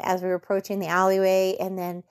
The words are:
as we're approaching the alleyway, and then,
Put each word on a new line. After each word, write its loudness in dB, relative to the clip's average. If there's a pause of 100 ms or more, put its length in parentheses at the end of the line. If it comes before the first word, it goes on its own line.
as -2
we're -2
approaching -4
the -4
alleyway, 4
and -4
then, -8